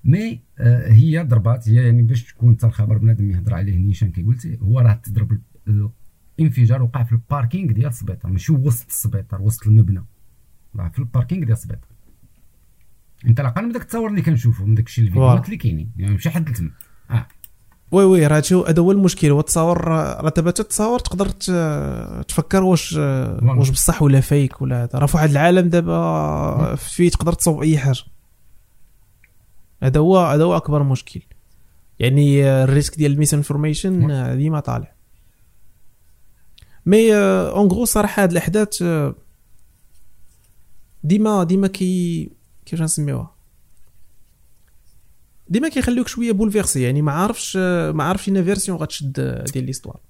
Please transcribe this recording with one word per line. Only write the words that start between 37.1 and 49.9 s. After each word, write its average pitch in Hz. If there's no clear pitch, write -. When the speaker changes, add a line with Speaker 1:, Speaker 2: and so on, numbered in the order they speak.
Speaker 2:
آه، 190
اون 202
غرو 208
صراحه 208
هاد 180
الاحداث، 185
آه، 156
ديما، 208
ديما 190
كي-، 180
كيفاش 170
نسميوها؟ 147
ديما 240
كيخليوك 247
شويه 233
بولفيرسي. 202
يعني 131
ما 151
عارفش، 190
آه، 175
ما 156
عارفش 190
اين 190
فيرسيون 190
غتشد، 143
آه، 123
ديال 131
ليستوار. -